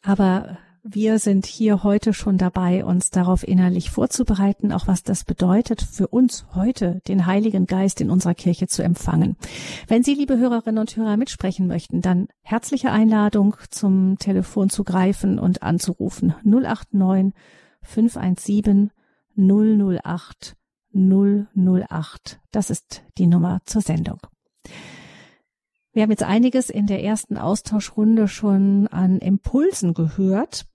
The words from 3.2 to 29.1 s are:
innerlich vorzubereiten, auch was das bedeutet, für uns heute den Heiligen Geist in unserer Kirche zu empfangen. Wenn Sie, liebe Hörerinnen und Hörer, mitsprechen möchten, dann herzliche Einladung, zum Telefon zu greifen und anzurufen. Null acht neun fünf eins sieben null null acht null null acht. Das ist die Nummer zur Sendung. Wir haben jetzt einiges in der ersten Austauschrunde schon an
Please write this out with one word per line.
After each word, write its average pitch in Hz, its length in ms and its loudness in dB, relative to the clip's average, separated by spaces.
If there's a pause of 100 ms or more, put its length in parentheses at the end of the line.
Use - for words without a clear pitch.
innerlich 180 440 2
vorzubereiten, 202 840 0
auch - 160 -4
was 185 160 0
das - 220 -4
bedeutet, 190 560 0
für - 260 -2
uns - 380 0 (100)
heute 185 540 -2
den 190 160 2
Heiligen 196 400 0
Geist 190 340 -2
in 147 100 -2
unserer 175 260 0
Kirche 180 320 -2
zu - 160 -4
empfangen. 170 520 0 (540)
Wenn 233 140 2
Sie, 285 100 2
liebe 277 240 0
Hörerinnen 226 420 0
und 226 160 -6
Hörer, 214 220 -2
mitsprechen 190 500 -4
möchten, 170 340 -4
dann 185 280 0 (120)
herzliche 247 480 -4
Einladung, 208 680 2 (120)
zum 190 480 0
Telefon 190 520 -2
zu - 160 -4
greifen 190 540 0
und 180 220 0
anzurufen. - 840 -2
Null 226 220 4
acht - 280 -8
neun 190 400 2 (480)
fünf 226 340 -2
eins - 300 -4
sieben 208 460 2 (440)
null 208 400 4
null 196 300 0
acht - 500 -10 (380)
null 202 600 2
null 185 360 2
acht. - 500 -12 (120)
Das 214 180 -4
ist - 340 -10 (140)
die 175 100 2
Nummer 175 380 2
zur 220 160 -2
Sendung. 165 380 -4 (1700)
Wir 214 120 0
haben 220 80 2
jetzt 208 120 0
einiges 247 460 2
in 202 180 -2
der 196 160 -4
ersten - 340 -4
Austauschrunde 214 920 0
schon 196 580 2
an 185 320 0